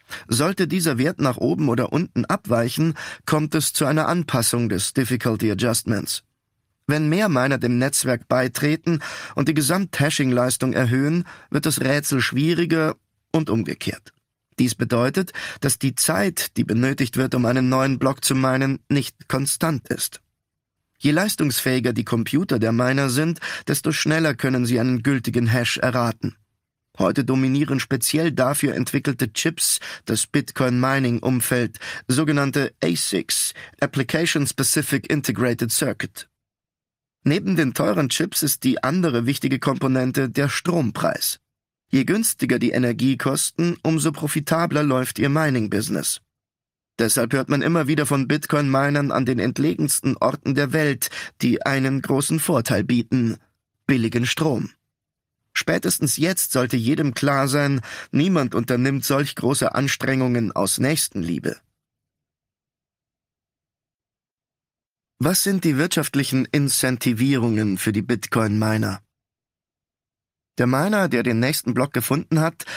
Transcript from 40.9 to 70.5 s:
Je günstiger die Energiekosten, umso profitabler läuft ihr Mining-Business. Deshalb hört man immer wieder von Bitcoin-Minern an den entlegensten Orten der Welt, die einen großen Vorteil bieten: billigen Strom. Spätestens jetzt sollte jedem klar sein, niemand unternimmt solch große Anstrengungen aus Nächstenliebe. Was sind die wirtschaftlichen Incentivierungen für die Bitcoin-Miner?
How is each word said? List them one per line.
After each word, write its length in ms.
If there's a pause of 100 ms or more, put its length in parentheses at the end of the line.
Je 160
günstiger 520
die 140
Energiekosten, 1120
umso 280
profitabler 720
läuft 380
ihr 100
Mining-Business. 920 (760)
Deshalb 360
hört 160
man 120
immer 260
wieder 200
von 200
Bitcoin-Minern 840
an 160
den 100
entlegensten 800
Orten 380
der 180
Welt, 380 (320)
die 200
einen 380
großen 380
Vorteil 440
bieten: 540 (480)
billigen 400
Strom. 460 (840)
Spätestens 640
jetzt 360
sollte 240
jedem 360
klar 340
sein, 340 (300)
niemand 440
unternimmt 500
solch 300
große 400
Anstrengungen 760
aus 280
Nächstenliebe. 800 (3500)
Was 240
sind 200
die 140
wirtschaftlichen 680
Incentivierungen 1300
für 160
die 80
Bitcoin-Miner? 1000 (1600)